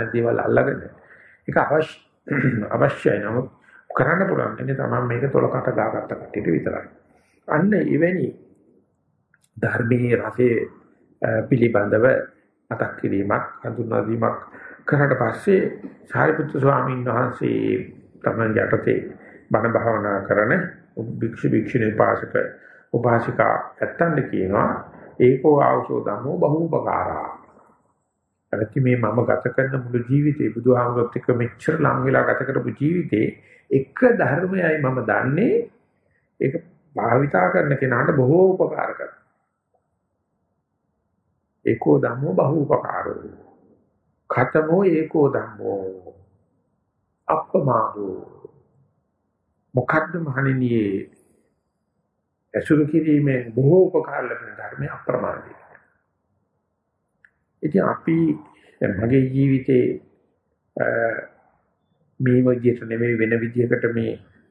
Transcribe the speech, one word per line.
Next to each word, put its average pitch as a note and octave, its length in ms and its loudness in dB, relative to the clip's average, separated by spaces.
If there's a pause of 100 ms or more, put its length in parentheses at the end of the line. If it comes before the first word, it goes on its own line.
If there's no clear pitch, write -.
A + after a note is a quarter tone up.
දේවල් A#2 320 0
අල්ලගෙන A#2 440 0 (640)
ඒක D3 100 -2
අවශ්‍ය, D3+ 400 0 (380)
<clears throat> A#2 400 0
අවශ්‍යයි. C#3 440 0
නමුත් A2 300 -4 (400)
කරන්න D#3 360 2
පුළුවන් B2+ 320 -2
ඉන්නේ C3 200 -6
තමන් B2 280 -2
මේක A#2+ 240 -2
තොලකට B2+ 440 0
දාගත්ත A2 380 -2
කට්ටියට - 400 -4
විතරයි. - 340 -2 (600)
අන්න F#3 260 2
එවැනි D3+ 560 0 (1300)
ධර්මයේ A#2 600 0
රසයේ, A2 520 0 (520)
අ, - 80 0 (120)
පිළිබඳව A2 640 2 (680)
මතක් - 240 -4
කිරීමක්, G2+ 500 -2 (140)
හඳුන්වා A2+ 420 -4
දීමක් A2+ 360 -2 (440)
කරාට C#3 320 2
පස්සේ B2+ 480 2 (420)
සාරිපුත්තු D3 560 0
ස්වාමීන් C3 460 2
වහන්සේ A#2 880 -2 (260)
තමන් A2 340 -2
යටතේ G#2 460 0 (460)
බණ A2+ 280 0
භාවනා G#2+ 480 0
කරන G#2+ 300 2 (640)
භික්ෂු, A#2+ 360 -4
භික්ෂුණී, A2 440 0
උපාසක, G#2+ 420 -2 (520)
උපාසිකා A#2 680 0 (200)
ඇත්තන්ට D#3 500 -2
කියනවා, G#2 440 0 (480)
"ඒකෝ C#3 400 6
ආවසෝ B2+ 440 2
ධම්මෝ A#2+ 360 -6
බහූපකාරා." C3+ 920 -2 (1200)
ඇති G#2+ 260 -2
මේ B2 180 4
මම A2+ 240 0
ගත A2 320 0
කරන C3 240 0
මුළු B2 240 -4
ජීවිතේ, C#3 480 0
බුදුහාමුදුරුවොත් A#2+ 680 0
එක්ක - 160 -4
මෙච්චර A#2+ 440 -2
ලං C3+ 240 2
වෙලා C3 240 2
ගත - 200 0
කරපු B2+ 280 -4
ජීවිතේ C#3+ 560 0 (440)
එක - 280 -2 (140)
ධර්මයයි E3+ 640 0
මම C3 240 -2
දන්නේ, C#3+ 680 0 (680)
ඒක C#3 240 -2 (320)
භාවිතා C#3+ 540 2
කරන D3 280 0
කෙනාට C3 340 0
බොහෝ D3+ 380 4
උපකාර - 420 -2
කරනවා. - 320 -14 (2500)
"ඒකෝ C#3+ 320 2
ධම්මෝ B2+ 380 -2
බහූපකාරෝ. - 880 -2 (1080)
ඛතමෝ D#3+ 560 0
ඒකෝ D#3 420 2
ධම්මෝ G2 880 -6 (1120)
අප්පමාදෝ." A2 880 -2 (1600)
මොකද්ද D#3+ 420 0
මහණෙනි, C3 540 -2 (1800)
ඇසුරු D3 340 2
කිරීමෙන් C#3+ 640 0
බොහෝ C#3+ 300 6
උපකාර C#3+ 400 -2
ලැබෙන A#2 320 -10
ධර්මය C3+ 320 -10
අප්‍රමාදී. - 720 -8 (2000)
ඉතින් D#3+ 200 2
අපි - 340 0 (640)
දැන් G#2 140 2
මගේ A#2+ 320 4
ජීවිතේ, C3 580 2 (880)
අ, A#2 100 0 (1300)
මේ B2+ 220 4
විදිහට A#2+ 420 2
නෙමෙයි A2+ 360 -2
වෙන A2+ 200 2
විදිහකට A#2 500 -2
මේ A2+ 300 -4 (320)